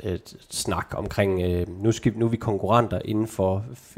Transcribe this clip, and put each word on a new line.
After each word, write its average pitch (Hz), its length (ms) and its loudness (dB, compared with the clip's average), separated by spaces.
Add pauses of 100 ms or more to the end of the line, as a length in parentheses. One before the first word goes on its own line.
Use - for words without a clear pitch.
øh, 92 160 -2 (300)
snak - 380 -4 (100)
omkring, 95 440 0
øh, 90 260 0 (160)
nu 113 80 4
skal, 110 240 2
nu 113 100 2
er 113 40 4
vi 113 80 0
konkurrenter 104 680 2
inden 107 220 0
for, 95 380 0 (320)